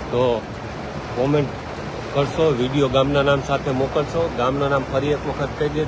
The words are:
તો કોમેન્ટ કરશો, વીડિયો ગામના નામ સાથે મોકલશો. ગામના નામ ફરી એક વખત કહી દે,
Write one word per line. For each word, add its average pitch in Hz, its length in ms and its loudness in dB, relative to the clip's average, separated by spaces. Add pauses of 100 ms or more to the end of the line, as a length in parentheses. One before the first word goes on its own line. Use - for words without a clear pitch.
(120)
તો 120 300 2 (760)
કોમેન્ટ 139 340 2 (640)
કરશો, 143 440 2
વીડિયો 131 320 2
ગામના 135 320 4
નામ 139 200 4
સાથે 139 300 0
મોકલશો. 143 680 0
ગામના 135 300 2
નામ 139 160 2
ફરી 135 240 0
એક 143 200 0
વખત 139 200 -2 (120)
કહી 151 100 0
દે, 151 180 -2